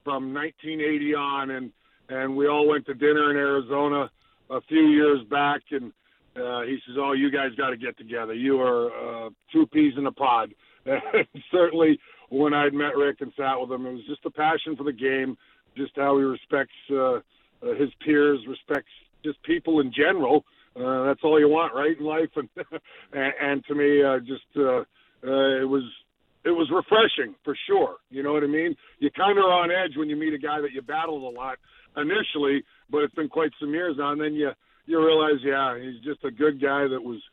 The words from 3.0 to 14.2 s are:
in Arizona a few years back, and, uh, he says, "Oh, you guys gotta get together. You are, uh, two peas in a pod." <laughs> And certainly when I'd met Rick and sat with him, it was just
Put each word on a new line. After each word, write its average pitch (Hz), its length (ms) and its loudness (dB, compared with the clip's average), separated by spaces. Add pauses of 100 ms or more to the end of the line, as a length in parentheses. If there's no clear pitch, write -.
in 143 60 0
Arizona 139 760 -2 (400)
a 131 120 -6
few 156 260 4
years 147 320 4 (100)
back, 143 300 0 (100)
and, 123 220 -8 (420)
uh, 123 280 -6
he 127 240 -6
says, 123 120 -10
"Oh, 139 140 -2
you 135 180 2
guys 135 260 -2
gotta 131 200 -2
get 117 220 -10
together. 113 360 -8
You 131 260 2
are, 117 640 -2
uh, 110 40 -12 (220)
two 160 140 6
peas 147 320 2
in 139 80 -2
a 131 60 -2
pod." 113 420 0 (300)
<laughs> - 20 -8
And 139 400 -2 (260)
certainly 165 480 4 (300)
when 147 240 2
I'd 143 200 2
met 143 220 -2
Rick 143 240 0
and 131 160 -10
sat 135 240 -2
with 123 100 -8
him, 127 160 -6
it 127 60 -10
was 117 140 -14
just 143 180 -12